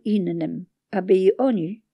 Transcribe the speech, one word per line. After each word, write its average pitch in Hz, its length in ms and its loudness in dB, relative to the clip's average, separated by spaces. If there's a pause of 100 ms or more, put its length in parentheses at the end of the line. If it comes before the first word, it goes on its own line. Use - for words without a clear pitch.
innym, 175 640 -2 (240)
aby 190 240 0
i 185 220 4
oni 220 460 -2 (120)